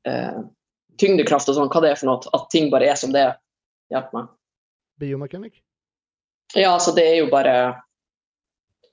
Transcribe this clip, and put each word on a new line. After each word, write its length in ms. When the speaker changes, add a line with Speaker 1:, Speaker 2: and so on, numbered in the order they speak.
Speaker 1:
Eh, 320
tyngdekraft 480
og 80
sånn, 160
hva 80
det 80
er 80
for 80
noe, 160
at, 160
at 160
ting 160
bare 220
er 100
som 80
det 160
er. 80
Hjelp 240
meg. 160
Speaker 2:
Biomekanikk? 560
Speaker 1:
Ja, 220
altså 180
det 160
er 140
jo 80
bare, 240